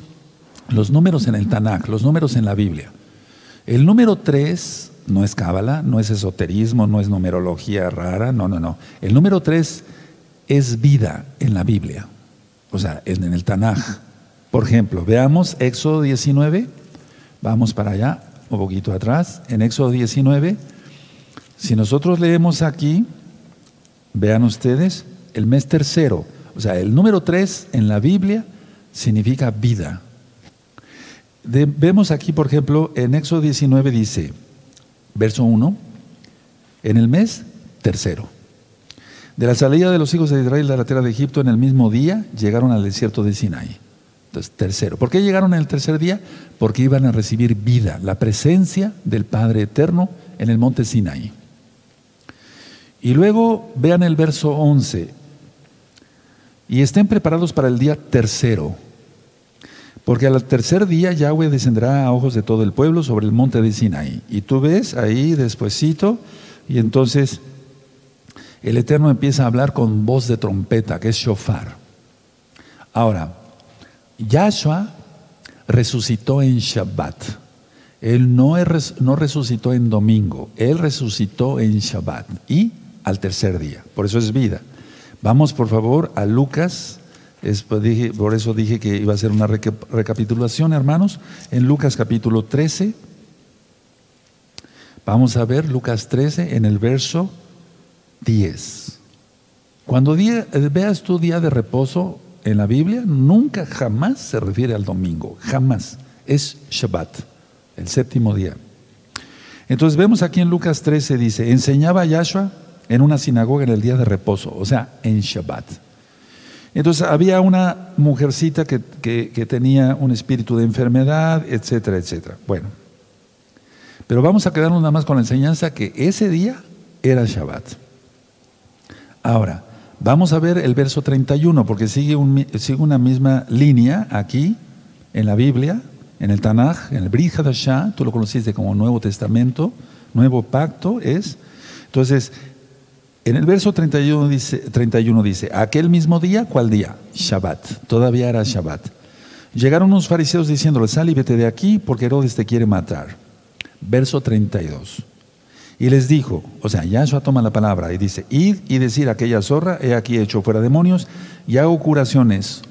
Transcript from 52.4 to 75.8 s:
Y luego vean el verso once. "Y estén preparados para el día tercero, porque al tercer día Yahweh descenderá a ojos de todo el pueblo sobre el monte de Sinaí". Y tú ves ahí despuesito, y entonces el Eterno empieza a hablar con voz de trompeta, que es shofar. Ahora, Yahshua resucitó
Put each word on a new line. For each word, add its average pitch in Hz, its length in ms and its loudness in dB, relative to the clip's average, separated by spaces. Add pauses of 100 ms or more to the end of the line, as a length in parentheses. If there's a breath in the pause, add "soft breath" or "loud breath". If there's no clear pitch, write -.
Y 127 140 2
luego 214 600 2
vean 170 280 2
el 165 120 2
verso 151 360 0
once. 143 600 0 (1600 soft breath)
"Y 127 140 0
estén 202 260 4
preparados 170 460 0
para 131 160 2
el 123 100 0
día 147 160 2
tercero, 113 800 -2 (1300 loud breath)
porque 123 220 2
al 131 160 2
tercer 170 420 0
día 180 260 0
Yahweh 156 380 0
descenderá 127 560 0
a 123 60 2
ojos 123 240 0
de 110 80 0
todo 110 180 0
el 101 100 0
pueblo 160 300 2
sobre 113 240 0
el 104 60 0
monte 120 320 2
de 110 80 2
Sinaí". 82 580 -4
Y 104 120 -4
tú 135 180 -2
ves 175 340 0
ahí 123 400 0
despuesito, 151 840 -2 (480 loud breath)
y 135 100 -4
entonces 131 600 2 (1200 loud breath)
el 113 160 -2
Eterno 147 320 2
empieza 139 340 2
a 123 40 2
hablar 127 260 0
con 107 320 0
voz 123 220 0
de 117 100 0
trompeta, 98 640 -2
que 110 100 -4
es 110 60 -2
shofar. - 640 -4 (1160 loud breath)
Ahora, 98 400 -2 (840 soft breath)
Yahshua 165 720 0 (760 loud breath)
resucitó 120 760 0